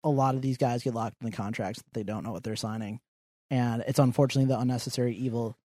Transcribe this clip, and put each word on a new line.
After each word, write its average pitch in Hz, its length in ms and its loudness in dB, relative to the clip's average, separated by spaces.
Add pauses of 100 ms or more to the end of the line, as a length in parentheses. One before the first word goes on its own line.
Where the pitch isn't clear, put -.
a 156 60 4
lot 135 260 4
of 131 60 -2
these 131 160 0
guys 123 260 2
get 123 100 0
locked 113 280 -4
in 117 80 -4
the 104 60 -8
contracts 104 460 -4
that - 120 -20
they 110 100 -4
don't 101 200 -6
know 113 80 -6
what 90 120 -8
they're 110 120 -4
signing, 110 440 -6 (500)
and 120 380 2
it's 135 120 2
unfortunately 131 540 4
the 110 60 0
unnecessary 123 560 0
evil 117 400 -2 (100)